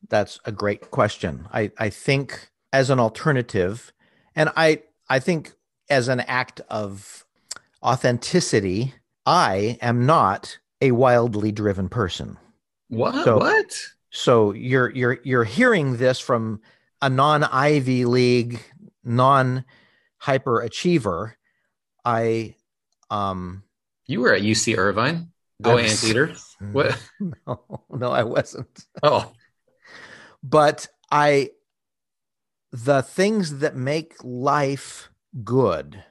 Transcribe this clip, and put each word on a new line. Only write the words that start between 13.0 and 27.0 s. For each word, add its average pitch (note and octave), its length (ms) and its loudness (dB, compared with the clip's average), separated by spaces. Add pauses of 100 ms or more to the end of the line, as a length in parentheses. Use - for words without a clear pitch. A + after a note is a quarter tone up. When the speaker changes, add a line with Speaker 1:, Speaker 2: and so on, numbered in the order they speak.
Speaker 1:
So, A2+ 140 4
Speaker 2:
What? G#4 400 0 (320)
Speaker 1:
so A2 420 2
you're, B2 380 0
you're, B2 320 -2
you're B2+ 220 0
hearing D3 520 0
this B2+ 240 0
from A2+ 400 -4 (400)
a C#3 80 0
non-Ivy C#3 960 2
League, A#2+ 560 2 (420)
non-hyperachiever. B2+ 2250 -2 (720)
I, A2+ 500 -2 (560)
um, F#2+ 520 -6 (440)
Speaker 2:
You F#3+ 140 -6
were G3 140 4
at G2 80 0
U G#2+ 120 2
C A2 220 0
Irvine. A2+ 540 -2 (320)
Go A#2 80 2
Speaker 1:
I A#2 120 6
was A2 220 0
Speaker 2:
Anteater. B2+ 360 0
Speaker 1:
<laughs> - 40 -20 (280)
Speaker 2:
What? C3 260 0 (480)